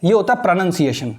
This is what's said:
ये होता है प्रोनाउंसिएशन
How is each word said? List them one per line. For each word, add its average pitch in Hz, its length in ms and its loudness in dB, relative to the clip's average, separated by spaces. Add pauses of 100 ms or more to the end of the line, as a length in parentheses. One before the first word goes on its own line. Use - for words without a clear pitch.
ये 175 100 2
होता 220 220 2
है - 80 -6
प्रोनाउंसिएशन 170 760 0